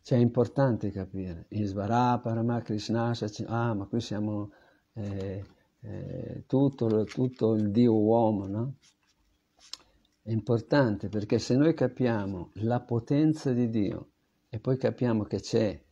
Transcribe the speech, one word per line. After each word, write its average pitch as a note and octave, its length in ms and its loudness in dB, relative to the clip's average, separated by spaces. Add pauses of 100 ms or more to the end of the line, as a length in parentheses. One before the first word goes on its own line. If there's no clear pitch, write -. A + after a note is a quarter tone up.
Cioè - 180 2
è - 20 6
importante A#2+ 680 2
capire, F#2 600 -8
Isvara, G#2+ 680 0
Parama, A#2 440 -2
Krishna, A#2 520 -2
Sachi-, A2 320 -6
ah, A#2 280 -2
ma G2 120 -4
qui A#2 140 -4
siamo, G#2 500 -6 (440)
eh, G2 500 -8 (360)
eh, F#2 680 -10
tutto, A#2+ 580 2
tutto B2 500 0
il G#2+ 160 2
Dio A#2 240 6
uomo, G#2+ 520 4
no? A2+ 280 -4 (1500)
È A2 60 -10
importante A2+ 800 0
perché G#2+ 320 0
se C3 160 0
noi D#3 180 4
capiamo A2+ 800 -2
la A#2 260 0
potenza C#3+ 720 0
di A#2+ 160 2
Dio G#2+ 420 -2 (380)
e A2 120 -8
poi C3 160 0
capiamo A#2 480 0
che G2+ 160 -4
c'è G#2 400 0 (120)